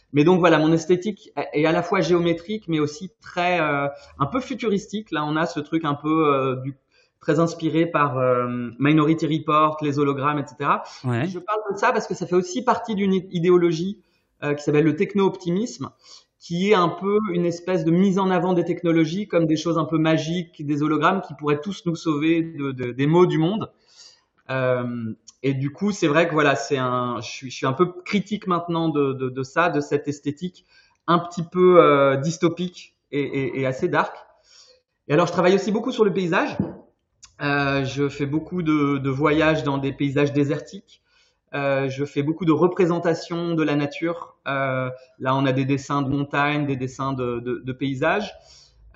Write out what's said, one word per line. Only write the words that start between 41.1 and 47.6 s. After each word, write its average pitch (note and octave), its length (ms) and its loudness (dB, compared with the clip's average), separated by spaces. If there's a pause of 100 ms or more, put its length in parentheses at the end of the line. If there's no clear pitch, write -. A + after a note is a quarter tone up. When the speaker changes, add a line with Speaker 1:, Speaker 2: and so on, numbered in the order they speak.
Speaker 1:
Euh, C#3 360 -2
je C3+ 160 -4
fais C#3+ 160 -2
beaucoup D#3+ 240 -2
de D#3+ 60 4
représentations E3+ 1040 0
de D#3+ 80 2
la D3 140 2
nature. E3 600 -4 (120)
Euh, C3 400 -2 (300)
là, C3 180 0
on C3+ 80 2
a C3 80 2
des C3+ 140 0
dessins C#3+ 340 -2
de C3 80 -2
montagnes, C#3+ 580 -2
des C#3 100 -2
dessins C3 360 -6
de, B2 280 -4
de, A#2+ 220 -6